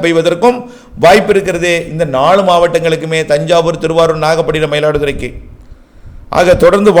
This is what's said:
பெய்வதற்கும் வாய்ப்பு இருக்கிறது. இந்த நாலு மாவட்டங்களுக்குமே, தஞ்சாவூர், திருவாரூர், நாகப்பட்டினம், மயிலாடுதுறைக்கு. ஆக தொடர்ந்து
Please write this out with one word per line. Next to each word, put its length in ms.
பெய்வதற்கும் 540
வாய்ப்பு 300
இருக்கிறது. 380
இந்த 140
நாலு 320
மாவட்டங்களுக்குமே, 720
தஞ்சாவூர், 520
திருவாரூர், 420
நாகப்பட்டினம், 480
மயிலாடுதுறைக்கு. 560
ஆக 240
தொடர்ந்து 360